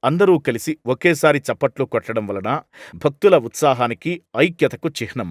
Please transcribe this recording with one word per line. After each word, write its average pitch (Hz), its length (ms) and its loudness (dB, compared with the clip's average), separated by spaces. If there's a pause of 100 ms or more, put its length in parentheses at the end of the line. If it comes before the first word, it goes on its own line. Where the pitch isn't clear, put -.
అందరూ 180 340 4
కలిసి 127 340 -4 (140)
ఒకేసారి 147 520 2
చప్పట్లు 131 460 -4
కొట్టడం 113 420 -4
వలన 98 240 -6 (540)
భక్తుల 190 320 4 (120)
ఉత్సాహానికి, 123 640 0 (260)
ఐక్యతకు 160 600 0
చిహ్నం. 110 320 -8